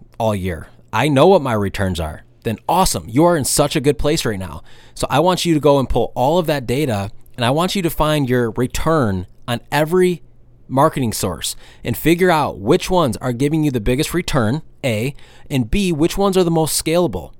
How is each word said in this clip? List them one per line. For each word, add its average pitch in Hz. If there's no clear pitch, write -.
all 113
year. 90
I 123
know 143
what 190
my 131
returns 95
are." 78
Then 110
awesome. 143
You 143
are 175
in 139
such 147
a 151
good 143
place 156
right 104
now. 90
So -
I 135
want 175
you 170
to 151
go 139
and 123
pull 117
all 143
of 160
that 143
data, 117
and -
I 117
want 170
you 202
to 165
find 151
your 120
return 120
on 120
every 170
marketing 139
source -
and -
figure 175
out 143
which 120
ones 165
are 127
giving 147
you 147
the 123
biggest 127
return, 147
A, 120
and 127
B, 196
which 165
ones 196
are 180
the 170
most 160
scalable. 160